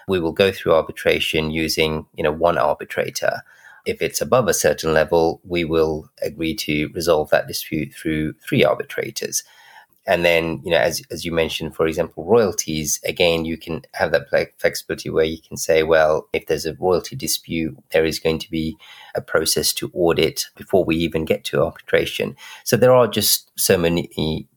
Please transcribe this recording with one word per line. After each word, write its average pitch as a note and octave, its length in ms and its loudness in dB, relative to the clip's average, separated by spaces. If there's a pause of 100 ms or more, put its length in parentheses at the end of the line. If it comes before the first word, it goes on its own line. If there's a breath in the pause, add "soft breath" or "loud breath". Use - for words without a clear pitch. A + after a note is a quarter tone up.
we F#2+ 100 2
will E2 140 -2
go G2 180 4
through E2+ 220 0
arbitration D#2 800 0
using, D#2 640 0
you E2+ 100 -4
know, D2+ 80 2
one E2 240 2
arbitrator. - 840 -2 (420 loud breath)
If - 160 -6
it's - 220 -2
above A#2 260 2
a E2 60 2
certain D#2 400 0
level, E2 500 2
we F2 200 -2
will D#2 460 0 (120)
agree D#2 340 -4
to D2+ 380 -2
resolve D#2 360 0
that - 160 2
dispute C#2+ 460 -6
through D#2 480 -4
three A2 240 2
arbitrators." - 800 -4 (640 loud breath)
And F2 180 2
then, E2 400 2
you F2 60 -6
know, D#2+ 80 4
as, C#2+ 320 0
as - 160 -8
you - 60 -4
mentioned, D#2+ 440 -4
for E2 100 0
example, D#2+ 380 -4
royalties, E2+ 800 0
again, E2 400 2
you E2 140 -6
can D#2 240 -8 (100)
have F2+ 200 -2
that C#2+ 180 -2
fle-, - 260 -2
flexibility - 540 -4
where D#2+ 160 2
you D#2+ 100 -4 (100)
can D2 120 -12
say, D#2+ 240 2
"Well, D#2 500 2
if - 140 -4
there's D#2 180 -2
a D#2+ 160 -4
royalty F2+ 340 0
dispute, D#2+ 600 -4 (140)
there D#2+ 160 2
is D#2 120 -2
going D#2+ 200 0
to - 120 -12
be D#2+ 280 -4 (360 loud breath)
a - 60 -4
process - 540 -2
to - 180 -8
audit D#2+ 540 2 (100)
before - 260 0
we D#2+ 140 0
even E2 300 -2
get - 180 -2
to C#2 180 0
arbitration." - 760 -2 (280 loud breath)
So A#2 140 2
there B2+ 160 6
are B2 120 6
just - 440 -2 (100)
so G2 160 4
many E2+ 800 -2